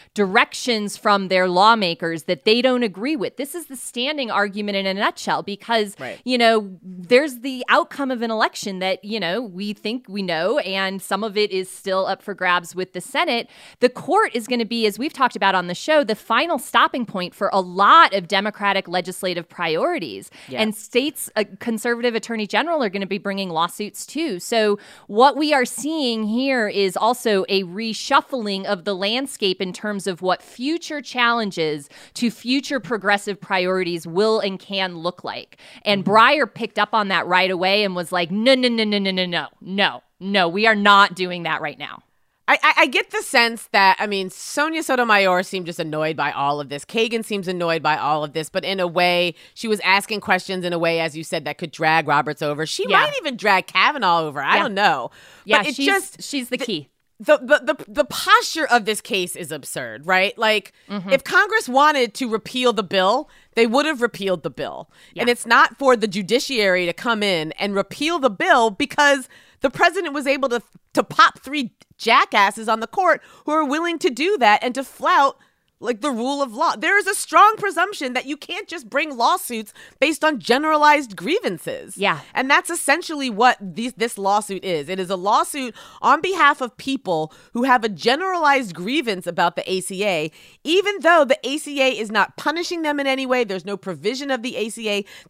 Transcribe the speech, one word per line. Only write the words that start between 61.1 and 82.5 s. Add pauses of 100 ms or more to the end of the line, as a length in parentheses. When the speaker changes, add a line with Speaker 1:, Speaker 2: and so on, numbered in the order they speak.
Speaker 2:
if
Congress
wanted
to
repeal
the
bill, (280)
they
would
have
repealed
the
bill. (260)
Speaker 1:
Yeah.
Speaker 2:
And
it's
not
for
the
judiciary
to
come
in
and
repeal
the
bill
because (340)
the
president
was
able
to, (300)
to
pop
three (260)
jackasses
on
the
court (240)
who
are
willing
to
do
that
and
to
flout, (420)
like,
the
rule
of
law.
There
is
a
strong
presumption
that
you
can't
just
bring
lawsuits (260)
based
on
generalized
grievances.
Speaker 1:
Yeah. (140)
Speaker 2:
And